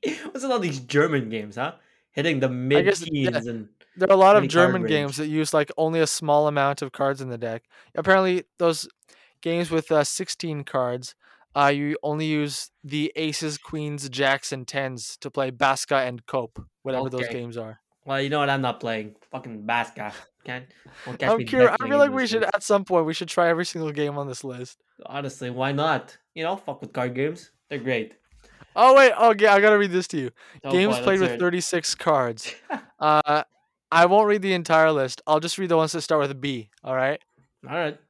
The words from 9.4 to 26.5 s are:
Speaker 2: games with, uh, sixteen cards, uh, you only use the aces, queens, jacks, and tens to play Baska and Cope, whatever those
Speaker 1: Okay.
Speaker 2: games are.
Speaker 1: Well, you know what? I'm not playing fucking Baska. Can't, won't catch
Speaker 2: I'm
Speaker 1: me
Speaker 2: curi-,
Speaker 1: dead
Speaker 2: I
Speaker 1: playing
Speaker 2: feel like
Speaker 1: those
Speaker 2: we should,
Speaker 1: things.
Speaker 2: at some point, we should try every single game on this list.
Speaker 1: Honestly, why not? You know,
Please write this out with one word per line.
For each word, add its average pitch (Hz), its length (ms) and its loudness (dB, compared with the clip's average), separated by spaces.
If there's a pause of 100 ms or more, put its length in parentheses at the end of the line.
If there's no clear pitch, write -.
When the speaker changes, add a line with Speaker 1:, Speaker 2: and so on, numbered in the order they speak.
Speaker 2:
games 170 300 -4
with, 160 200 -2
uh, 151 140 4
sixteen 156 600 -8
cards, 127 500 -6 (400)
uh, 143 200 4
you 147 280 -4
only 151 240 -2
use 147 440 -4 (140)
the 147 320 -4
aces, 151 400 -6
queens, 147 540 -8
jacks, 135 420 -2
and 131 160 -10
tens 131 500 -8
to 139 120 -14
play 135 200 -4
Baska 135 560 0
and 123 200 -10
Cope, 120 360 -6 (200)
whatever 131 260 -4
those 123 160 -6
Speaker 1:
Okay. 117 100 -10
Speaker 2:
games 120 220 -10
are. 110 240 -14 (240)
Speaker 1:
Well, 135 160 -4
you 139 80 -2
know 147 120 -2
what? 139 100 0
I'm 139 100 0
not 127 200 -4
playing 110 360 -8 (140)
fucking 120 360 -14
Baska. 117 460 -4 (320)
Can't, 127 220 -12 (400)
won't 127 120 -12
catch 135 120 0
Speaker 2:
I'm 226 80 4
Speaker 1:
me 123 60 -4
Speaker 2:
curi-, 247 200 4
Speaker 1:
dead 226 60 6
Speaker 2:
I 170 80 -2
Speaker 1:
playing 254 140 -4
Speaker 2:
feel 285 60 2
like 285 120 6
Speaker 1:
those 262 60 -6
Speaker 2:
we 254 120 -2
should, 220 140 -2
Speaker 1:
things. 196 120 -2
Speaker 2:
at 202 80 -2
some 202 220 0
point, 175 220 2
we 160 80 -4
should 170 140 -8
try 175 200 2
every 170 180 0
single 160 240 -6
game 147 280 -4
on 143 100 -8
this 127 160 -12
list. 123 380 -14 (240)
Speaker 1:
Honestly, 131 440 -10
why 131 220 -4
not? 143 440 -2 (180)
You 160 100 -8
know, 180 120 -4